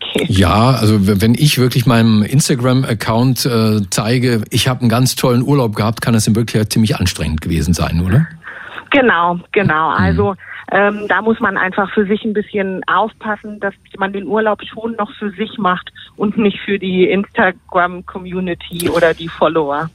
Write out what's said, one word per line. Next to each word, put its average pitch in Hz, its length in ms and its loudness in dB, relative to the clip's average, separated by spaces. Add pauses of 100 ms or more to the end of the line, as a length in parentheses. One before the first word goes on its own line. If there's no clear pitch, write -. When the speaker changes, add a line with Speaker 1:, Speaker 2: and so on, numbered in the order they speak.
(140)
Speaker 1:
geht. - 160 -2
Speaker 2:
Ja, 98 420 4
also 107 360 2
w-, 101 140 2
wenn 113 140 4
ich 147 220 2
wirklich 123 280 2
meinem 113 380 4
Instagram-Account, 127 1200 0
äh, 110 440 2
zeige, 117 600 0
ich - 180 0
hab 127 140 -2
einen 120 80 2
ganz 127 260 2
tollen 127 280 2
Urlaub 127 320 2
gehabt, 110 260 -2
kann 120 120 0
das 110 140 2
in 107 80 4
Wirklichkeit 110 380 0
ziemlich 110 240 2
anstrengend 80 420 -2
gewesen 82 340 0
sein, 82 320 0
oder? 127 220 2 (640)
Speaker 1:
Genau, 175 480 2 (120)
genau. 160 400 2
Speaker 2:
Mhm. - 60 -2
Speaker 1:
Also, 190 380 2 (360)
ähm, 208 360 0
da 190 140 0
muss 220 180 0
man 202 180 0
einfach 185 360 -2
für 214 140 2
sich 208 160 -2
ein 214 100 -4
bisschen 196 540 -4
aufpassen, 208 720 -4
dass 196 140 -6 (240)
man 196 160 -4
den 196 120 -8
Urlaub 214 380 -2
schon 226 300 -10
noch 208 260 -6
für 208 120 -6
sich - 260 -8
macht 180 340 -2 (240)
und 208 220 -2
nicht 202 240 0
für 202 180 -2
die 185 300 0
Instagram-Community 180 1800 -4
oder 165 240 2
die 165 140 -10
Follower. 156 680 -2